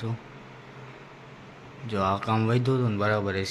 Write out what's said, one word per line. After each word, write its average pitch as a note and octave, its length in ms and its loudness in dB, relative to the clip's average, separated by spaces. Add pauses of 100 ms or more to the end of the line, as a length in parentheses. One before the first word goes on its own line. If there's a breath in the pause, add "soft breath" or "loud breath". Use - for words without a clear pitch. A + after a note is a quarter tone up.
છું. A2+ 160 -4 (1700)
જો G#2+ 120 0
આ F#2+ 220 4
કામ A2 240 4
વધ્યું B2 300 4
હતું A#2+ 160 2
ને G2+ 60 0
બરાબર G2+ 420 2
એ - 80 -2